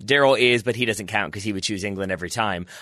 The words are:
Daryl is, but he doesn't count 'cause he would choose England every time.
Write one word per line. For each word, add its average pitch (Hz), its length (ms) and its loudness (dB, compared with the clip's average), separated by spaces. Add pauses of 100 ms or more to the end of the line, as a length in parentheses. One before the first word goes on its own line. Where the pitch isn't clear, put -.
Daryl 135 340 6
is, 123 260 4
but 120 120 0
he 120 100 0
doesn't 107 220 -2
count 98 260 -2
'cause 98 100 -10
he 107 100 -2
would 95 100 -4
choose 101 220 -4
England 95 260 -4
every 87 180 -6
time. 98 380 -4 (140)